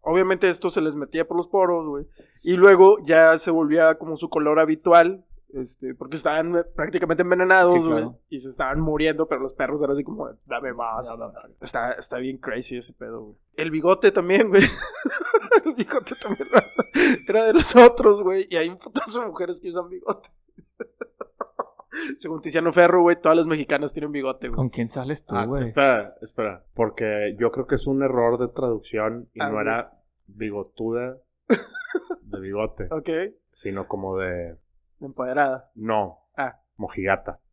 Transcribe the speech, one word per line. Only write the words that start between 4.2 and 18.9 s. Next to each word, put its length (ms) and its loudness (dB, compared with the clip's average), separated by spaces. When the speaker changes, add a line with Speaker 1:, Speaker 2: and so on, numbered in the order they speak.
Speaker 1:
color 300 0
habitual, 680 4
este, 420 -12
porque 220 -14
estaban, 400 -2
eh, 60 0
prácticamente 480 -2
envenenados, 500 4
Speaker 2:
Sí, 60 4
Speaker 1:
güey, 120 0
Speaker 2:
claro. 180 -10
Speaker 1:
y 100 -14
se 100 -16
estaban 320 -6
muriendo, 460 -2
pero 140 -6
los 120 -8
perros 280 -6
eran 120 -2
así 100 -4
como, 260 -12
"Dame 280 -10
más". 340 -10
Speaker 2:
Ya, 80 -14
dame 180 -16
más. 120 -20
Speaker 1:
Está, 320 -8
está 240 -12
bien 200 -8
crazy 400 -10
ese 160 -18
pedo, 280 -16
güey. 160 -20
El 160 -6
bigote 400 2
también, 380 0
güey. 140 6
<laughs> 1000 -2
El 80 -4
bigote 480 -6
también 300 -8
era, 120 6
era 180 0
de 80 4
los 220 2
otros, 460 8
güey. 280 -2
Y 80 -4
hay 120 -2
un 80 -14
putazo 440 -8